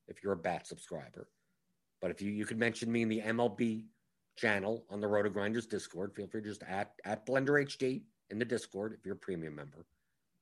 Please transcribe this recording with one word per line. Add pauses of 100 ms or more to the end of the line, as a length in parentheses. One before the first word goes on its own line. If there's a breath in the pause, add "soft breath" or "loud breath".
if
you're
a
Bat
subscriber. (720)
But
if
you,
you
could
mention
me
in
the
M
L
B (500)
channel
on
the
Roto
Grinders
Discord,
feel
free
to
just
at, (140)
at
Blender
H
D (260)
in
the
Discord
if
you're
a
premium
member. (560)